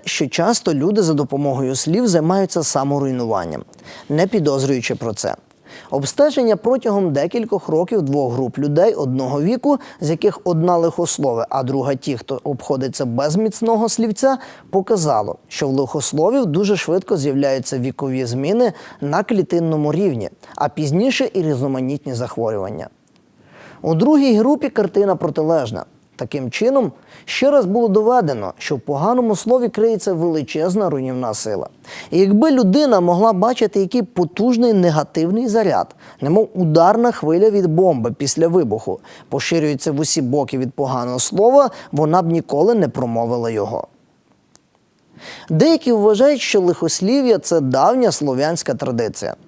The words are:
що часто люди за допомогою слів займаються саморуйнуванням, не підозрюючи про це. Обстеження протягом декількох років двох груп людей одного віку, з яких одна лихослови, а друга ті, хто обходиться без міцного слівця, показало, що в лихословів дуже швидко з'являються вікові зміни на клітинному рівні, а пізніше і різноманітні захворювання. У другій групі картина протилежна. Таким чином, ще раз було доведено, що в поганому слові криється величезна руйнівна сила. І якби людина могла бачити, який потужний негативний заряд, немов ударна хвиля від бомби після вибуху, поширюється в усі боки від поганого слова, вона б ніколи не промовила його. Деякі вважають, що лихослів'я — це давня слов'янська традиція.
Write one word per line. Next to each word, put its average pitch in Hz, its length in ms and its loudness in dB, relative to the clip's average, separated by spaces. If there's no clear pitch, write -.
що - 220 -4
часто 175 480 0
люди 196 280 0
за 160 120 2
допомогою 139 640 -2
слів 208 320 0
займаються 175 540 2
саморуйнуванням, 127 1000 -2
не 156 180 0
підозрюючи 135 680 0
про 113 200 -6
це. - 200 -6
Обстеження 233 680 2
протягом 202 560 0
декількох 175 560 -2
років 180 340 0
двох 139 300 0
груп 123 260 -4
людей 147 360 2
одного 131 480 -2
віку, 254 360 0
з 147 100 -2
яких 170 340 0
одна 175 320 2
лихослови, 160 760 -2
а 135 120 -4
друга 135 320 -2
ті, 131 220 -6
хто 127 280 -10
обходиться 135 600 -6
без 135 320 -2
міцного 220 520 0
слівця, 233 500 0
показало, 160 680 0
що - 200 -4
в 135 40 -2
лихословів 156 720 0
дуже 190 300 0
швидко 185 400 -2
з'являються 135 640 -2
вікові 131 460 -4
зміни 160 480 0
на 151 220 -2
клітинному 165 680 0
рівні, 151 380 -2
а 147 120 -2
пізніше 190 640 -2
і 185 80 -2
різноманітні 135 720 -4
захворювання. 110 760 -6
У 165 120 0
другій 269 400 4
групі 247 340 2
картина 196 480 0
протилежна. 151 680 -2
Таким 131 320 -8
чином, 240 420 0
ще - 260 0
раз 277 160 4
було 226 220 2
доведено, 190 680 2
що - 180 -4
в 120 40 -6
поганому 214 560 0
слові 240 320 0
криється 214 440 0
величезна 170 800 0
руйнівна 127 440 -4
сила. 101 340 -4
І 160 80 0
якби 202 320 4
людина 247 500 4
могла 180 320 4
бачити, 208 480 0
який 208 220 0
потужний 226 680 0
негативний 175 760 0
заряд, 196 460 0
немов 175 340 2
ударна 185 580 4
хвиля 175 380 2
від 202 160 0
бомби 156 520 2
після 147 300 0
вибуху, 123 520 -2
поширюється 151 640 -2
в 139 80 -2
усі 160 220 -2
боки 131 360 -2
від 131 140 -4
поганого 127 460 -4
слова, 247 520 4
вона 156 300 2
б 165 40 -2
ніколи 165 480 2
не 185 140 2
промовила 117 600 -4
його. 104 380 -4
Деякі 269 420 4
вважають, 220 480 4
що - 200 2
лихослів'я — 190 800 0
це 165 220 0
давня 165 520 2
слов'янська 143 600 -2
традиція. 117 600 -4